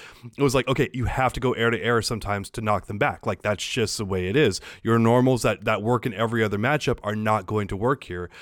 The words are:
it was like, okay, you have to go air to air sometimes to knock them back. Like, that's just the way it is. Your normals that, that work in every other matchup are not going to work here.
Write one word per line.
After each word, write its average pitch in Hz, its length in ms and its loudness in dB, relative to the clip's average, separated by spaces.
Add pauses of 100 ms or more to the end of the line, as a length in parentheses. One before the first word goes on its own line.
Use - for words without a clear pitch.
(380)
it 139 40 0
was 139 140 4
like, 147 120 2
okay, 135 240 2
you 127 140 -4
have 131 280 0
to - 60 -6
go 123 140 2
air 117 160 2
to 113 120 0
air 113 200 2
sometimes 101 480 -4
to - 120 -10
knock 107 260 0
them 104 100 -6
back. 127 280 -2
Like, 104 180 -4
that's 104 220 -2
just - 320 -2
the 107 80 -4
way 92 220 -2
it 101 80 0
is. 120 240 2 (240)
Your 117 160 4
normals 123 440 4
that, 104 200 -2
that 107 180 0
work 117 240 0
in 110 100 -4
every 113 280 0
other 101 140 0
matchup 131 460 0
are 107 120 -4
not 107 300 0
going 104 220 -2
to 101 80 -6
work 123 300 0
here. 87 240 -8 (120)